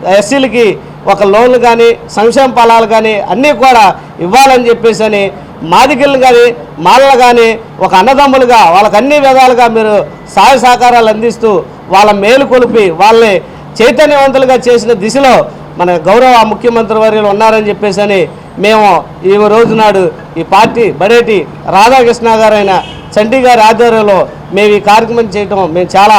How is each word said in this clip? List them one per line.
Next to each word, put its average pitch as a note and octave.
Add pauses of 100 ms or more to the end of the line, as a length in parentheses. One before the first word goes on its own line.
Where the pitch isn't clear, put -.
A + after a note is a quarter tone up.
(180)
ఎస్సీలకి A3+ (440)
ఒక G3
లోన్లు B3
కానీ A#3 (280)
సంక్షేమ A#3 (100)
ఫలాలు A3+
కానీ A3 (220)
అన్నీ C4 (140)
కూడా B3+ (420)
ఇవ్వాలని B3+
చెప్పేసి A3
అని G3+ (500)
మాదిగలను C4+
కానీ A#3+ (400)
మాలలు C4
కానీ A#3+ (400)
ఒక F3+
అన్నదమ్ములుగా C4 (140)
వాళ్ళకి G3+
అన్ని C#4+
విధాలుగా B3+ (100)
మీరు G#3+ (420)
సహాయ A3+
సహకారాలు A#3+
అందిస్తూ A3 (420)
వాళ్ళ G#3 (140)
మేలు B3+
కొలిపి A#3 (160)
వాళ్ళని A3+ (460)
చైతన్యవంతులుగా C4+ (100)
చేసిన A#3 (120)
దిశలో B3 (440)
మన F3+ (180)
గౌరవ A#3+ (100)
ముఖ్యమంత్రి A3
వర్యులు G#3+
ఉన్నారని A3
చెప్పేసి G3+
అని G3 (440)
మేము G#3+ (420)
ఈ G3+ (200)
రోజు A3+
నాడు G3 (380)
ఈ D#3+ (100)
పార్టీ A3 (160)
బడేటి A3 (400)
రాధాకృష్ణ A#3
గారైన G#3 (400)
చంటి A3+
గారి A#3+
ఆధ్వర్యంలో A3 (360)
మేము G#3
ఈ F#3+
కార్యక్రమం A3+
చేయటం G3+ (160)
మేము F3+
చాలా G#3